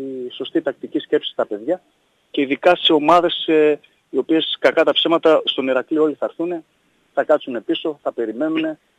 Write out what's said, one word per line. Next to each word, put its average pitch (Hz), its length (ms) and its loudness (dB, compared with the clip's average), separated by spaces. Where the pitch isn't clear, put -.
σωστή 156 280 -4
τακτική 135 360 -6
σκέψη - 320 -2
στα - 160 -4
παιδιά 120 360 -6
και - 100 -2
ειδικά 143 360 2
σε - 160 0
ομάδες, 160 540 2
ε, 151 340 4
οι 131 80 -4
οποίες, 156 420 0
κακά 147 240 4
τα 147 80 4
ψέματα, 160 520 2
στον 135 240 -4
Ηρακλή 131 300 -2
όλοι 151 160 2
θα - 100 -6
έρθουνε, 165 400 -6
θα 135 100 0
κάτσουνε 135 360 0
πίσω, 160 420 -4
θα 135 100 -4
περιμένουνε 156 680 -4